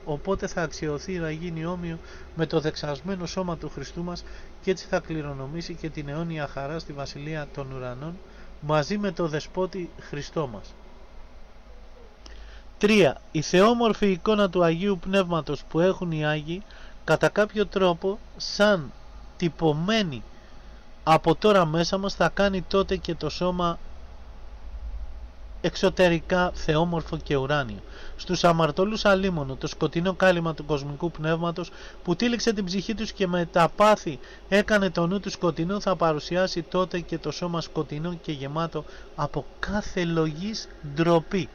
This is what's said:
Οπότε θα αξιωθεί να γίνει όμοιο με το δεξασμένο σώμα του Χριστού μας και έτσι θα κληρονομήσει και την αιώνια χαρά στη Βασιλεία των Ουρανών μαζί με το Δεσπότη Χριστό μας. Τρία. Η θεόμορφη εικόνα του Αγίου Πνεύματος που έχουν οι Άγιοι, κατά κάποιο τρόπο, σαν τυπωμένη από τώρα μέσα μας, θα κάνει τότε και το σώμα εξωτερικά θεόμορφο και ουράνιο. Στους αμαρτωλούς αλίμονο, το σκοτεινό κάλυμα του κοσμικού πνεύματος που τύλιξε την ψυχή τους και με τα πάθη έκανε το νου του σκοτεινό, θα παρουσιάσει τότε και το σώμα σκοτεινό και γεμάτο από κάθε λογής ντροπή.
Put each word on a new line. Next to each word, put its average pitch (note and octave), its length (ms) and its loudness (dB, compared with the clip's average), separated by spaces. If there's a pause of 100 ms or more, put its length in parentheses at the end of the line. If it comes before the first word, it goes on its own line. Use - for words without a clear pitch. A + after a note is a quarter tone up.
Οπότε F#3+ 420 -2
θα F3+ 140 -4
αξιωθεί D3+ 520 -4
να E3 180 -2
γίνει D#3+ 340 -6
όμοιο F3 340 -6 (360)
με D#3 100 0
το D#3+ 140 2
δεξασμένο D3+ 640 -4
σώμα F3 320 -4
του D3+ 160 -8
Χριστού E3 300 -8
μας F3 200 -6 (400)
και F#3+ 80 0
έτσι F#3 180 -2
θα F3+ 100 0
κληρονομήσει D3+ 720 -6
και D#3+ 160 -6
την D3 200 -8
αιώνια D#3 380 -4
χαρά C#3+ 320 -6
στη D#3 140 -12
Βασιλεία C#3+ 600 -8
των C3+ 220 -8
Ουρανών C3 420 -8 (440)
μαζί D3+ 360 2
με G3+ 140 0
το E3+ 160 0
Δεσπότη F3 600 -4 (100)
Χριστό D3 480 -6
μας. G#2 260 -12 (2000)
Τρία. G3+ 440 6 (100)
Η D#3 100 0
θεόμορφη G#3+ 640 6
εικόνα G3+ 420 4
του F3+ 140 4
Αγίου F3 360 4
Πνεύματος E3+ 720 0
που D#3+ 100 2
έχουν F#3 320 4
οι D3+ 140 0
Άγιοι, D#3 360 -2 (420)
κατά D#3 260 4
κάποιο G#3 360 2
τρόπο, F#3+ 540 2 (180)
σαν F#3+ 540 2 (460)
τυπωμένη E3 840 2 (800)
από D#3+ 320 6
τώρα G3 300 6
μέσα E3 320 2
μας, F#3+ 160 -2
θα E3+ 200 4
κάνει G3 280 2
τότε F#3+ 340 2
και E3+ 200 -4
το D#3 140 -4
σώμα F3 500 0 (1800)
εξωτερικά F3+ 920 4
θεόμορφο E3 640 0
και D3 180 -2
ουράνιο. C3 440 0 (360)
Στους - 280 -2
αμαρτωλούς F3 640 4
αλίμονο, F#3 500 2
το D#3 120 -6
σκοτεινό E3+ 460 0
κάλυμα E3+ 400 4
του C#3+ 120 -8
κοσμικού C#3+ 460 -2
πνεύματος E3 600 -2 (320)
που F3 120 2
τύλιξε A#3 380 2
την G3 120 -2
ψυχή G3 300 -2
τους A3 160 -6
και F#3+ 160 0
με F3 180 2
τα E3 300 4
πάθη G#3 440 4 (300)
έκανε G3+ 400 4
το E3+ 180 2
νου G3 120 2
του F#3+ 100 -4
σκοτεινό, F3 500 0
θα F#3+ 160 2
παρουσιάσει E3+ 680 2
τότε F3+ 380 0
και E3 180 -6
το D3+ 140 -4
σώμα E3+ 300 -4
σκοτεινό D#3 600 -4
και D#3+ 100 -8
γεμάτο D3+ 540 -4 (300)
από D3 300 -4 (140)
κάθε F#3+ 460 -2
λογής E3 600 -2 (280)
ντροπή. E3 600 4